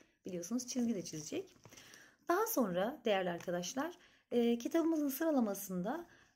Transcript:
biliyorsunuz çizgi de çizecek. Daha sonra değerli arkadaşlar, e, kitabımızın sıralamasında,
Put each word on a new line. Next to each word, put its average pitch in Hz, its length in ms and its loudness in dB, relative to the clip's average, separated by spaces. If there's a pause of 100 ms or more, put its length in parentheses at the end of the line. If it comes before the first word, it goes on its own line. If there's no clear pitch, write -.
(260)
biliyorsunuz 196 400 -4
çizgi 233 280 -2
de 175 80 -4
çizecek. - 540 -8 (720)
Daha 392 180 2
sonra 220 580 0
değerli 190 260 2
arkadaşlar, 180 680 -4 (320)
e, 233 280 4
kitabımızın 311 500 2
sıralamasında, 262 960 0 (300)